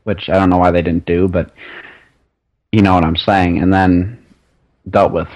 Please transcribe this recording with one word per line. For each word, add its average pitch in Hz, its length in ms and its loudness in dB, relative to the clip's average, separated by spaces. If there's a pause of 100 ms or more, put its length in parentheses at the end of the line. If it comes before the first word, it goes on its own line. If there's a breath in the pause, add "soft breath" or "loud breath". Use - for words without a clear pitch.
Which 95 260 -8
I 80 40 -4
don't 95 180 2
know 90 80 2
why 90 100 2
they 87 140 0
didn't 85 240 -4
do, 87 200 0
but 87 220 -4 (1200 loud breath)
you 110 80 4
know 95 120 4
what 90 100 2
I'm 82 140 -2
saying. 92 440 0
And 92 120 2
then 92 500 0 (680)
dealt 98 220 2
with 80 240 -6